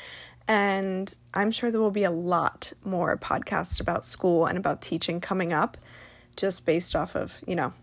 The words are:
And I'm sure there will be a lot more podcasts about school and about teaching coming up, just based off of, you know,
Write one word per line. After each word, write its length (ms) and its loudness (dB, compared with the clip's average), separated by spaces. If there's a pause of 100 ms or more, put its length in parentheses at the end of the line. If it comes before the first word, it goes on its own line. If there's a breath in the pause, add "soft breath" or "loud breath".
(480 loud breath)
And 680 2 (200)
I'm 160 2
sure 200 0
there 100 2
will 100 4
be 140 2
a 60 4
lot 640 0 (100)
more 360 0
podcasts 600 -2
about 240 -2
school 420 2
and 100 0
about 240 -2
teaching 400 -2
coming 320 -2
up, 240 2 (600 loud breath)
just 280 -2
based 320 2
off 180 -2
of, 320 -6
you 80 -2
know, 280 0